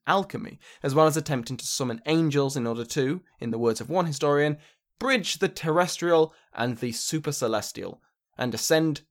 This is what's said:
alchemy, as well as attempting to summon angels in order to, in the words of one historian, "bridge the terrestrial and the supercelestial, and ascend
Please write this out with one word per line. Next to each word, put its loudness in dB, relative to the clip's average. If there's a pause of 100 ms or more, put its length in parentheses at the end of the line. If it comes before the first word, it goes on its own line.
alchemy, -2 (240)
as -2
well 6
as 2
attempting -4
to -10
summon -4
angels 2
in -2
order -4
to, -2 (180)
in -4
the -2
words 2
of -10
one 2
historian, 2 (400)
"bridge 0
the 2
terrestrial 2 (180)
and -2
the -4
supercelestial, -4 (380)
and -2
ascend 2